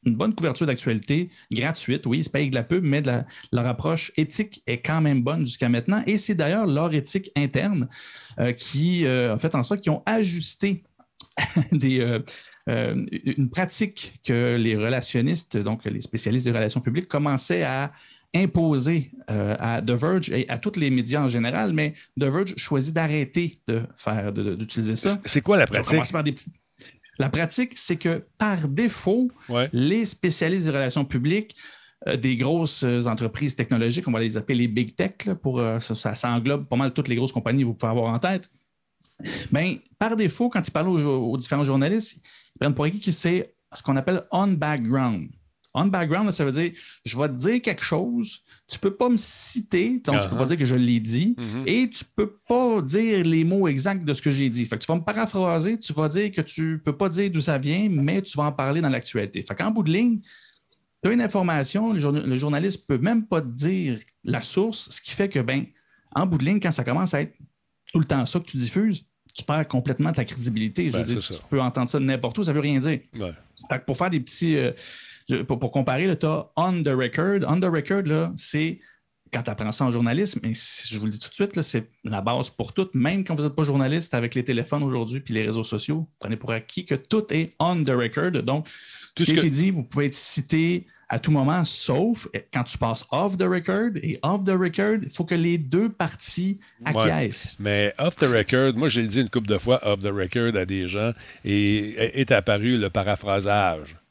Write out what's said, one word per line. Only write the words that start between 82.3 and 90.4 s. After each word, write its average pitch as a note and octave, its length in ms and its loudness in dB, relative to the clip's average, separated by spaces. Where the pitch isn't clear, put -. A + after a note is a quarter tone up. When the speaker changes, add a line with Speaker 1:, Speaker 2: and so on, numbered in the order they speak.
Speaker 1:
pour - 240 -8
tout. F#3 200 -2
Même E3 300 0
quand F3 120 -2
vous D3 100 -2
êtes C#3+ 100 -2
pas D#3+ 80 2
journaliste, C#3+ 500 0
avec A#2 220 -2
les B2 80 0
téléphones C3 400 -2
aujourd'hui B2+ 380 -4
puis B2+ 120 -8
les A2 120 0
réseaux A2+ 180 -2
sociaux, D3+ 460 -4
prenez A2+ 160 -6
pour A#2 160 -8
acquis A2+ 340 -6
que C#3+ 100 0
tout G#3+ 280 0
est D#3+ 260 -2
on E3+ 240 2
the C#3 80 2
record. B2 400 0
Donc, C#3 240 -2
Speaker 2:
Tout E3+ 80 2
Speaker 1:
ce - 20 4
qui D#3 60 2
Speaker 2:
ce - 0 -
Speaker 1:
a D#3+ 100 4
Speaker 2:
que F3 60 4
Speaker 1:
été - 20 4
dit, D#3+ 220 2
vous D#3 140 -2
pouvez C#3+ 220 0
être C#3 60 -2
cité E3 720 -2